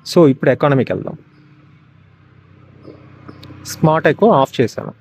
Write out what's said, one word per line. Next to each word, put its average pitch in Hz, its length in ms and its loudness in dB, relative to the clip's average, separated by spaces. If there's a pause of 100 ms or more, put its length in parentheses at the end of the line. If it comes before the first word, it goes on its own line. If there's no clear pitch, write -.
(120)
So, - 80 0 (120)
ఇప్పుడు 139 220 -2
ఎకానమీకి 135 400 0
వెళ్దాం. 98 220 -10 (2500)
స్మార్ట్ 160 400 0
ఎకో 202 160 0 (120)
ఆఫ్ 135 180 -2
చేశాను. 107 440 -6